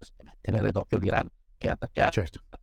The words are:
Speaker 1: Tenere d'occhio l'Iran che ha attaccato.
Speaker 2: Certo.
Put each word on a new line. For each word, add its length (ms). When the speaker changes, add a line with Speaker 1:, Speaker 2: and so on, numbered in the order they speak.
Speaker 1:
Tenere 300
d'occhio 260
l'Iran 320
che 120
ha 40
attaccato. 380
Speaker 2:
Certo. 300